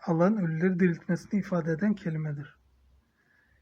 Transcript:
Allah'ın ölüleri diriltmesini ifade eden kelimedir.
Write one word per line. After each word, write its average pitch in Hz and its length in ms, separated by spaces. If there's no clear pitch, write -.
Allah'ın 180 300
ölüleri 175 440
diriltmesini 175 600
ifade 170 320
eden 202 220
kelimedir. 156 640